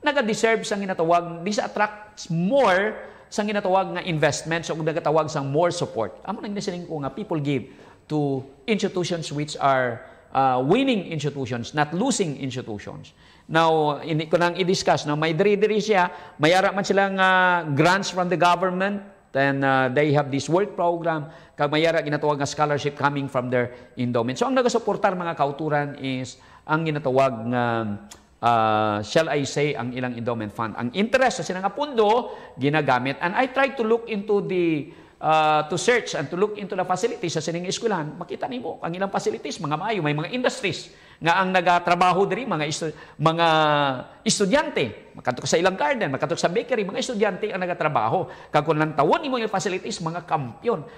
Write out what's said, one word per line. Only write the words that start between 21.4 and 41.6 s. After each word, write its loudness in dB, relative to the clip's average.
kag 2
mayara 2
ginatawag 0
nga -2
scholarship 0
coming 0
from -4
their 0
endowment. 0
So, 0
ang 0
nagasuportar 0
mga -4
kauturan -2
is -6
ang 0
ginatawag 0
nga, 0
ah, 2
shall 2
I 0
say, -2
ang -6
ilang -6
endowment -6
fund. -6
Ang -4
interest 0
sa -
sinang -4
apundo, 0
ginagamit. 0
And -2
I 0
try 0
to -2
look 0
into 0
the, 0
ah, 2
to -4
search 0
and -4
to -2
look 0
into -6
the 0
facilities -2
sa -2
sining -4
eskwelahan. -2
Makita -8
nimo, -8
ang -6
ilang -4
facilities, -4
mga -4
maayo, -2
may 0
mga -4
industries -4
nga 4
ang 2
nagatrabaho 4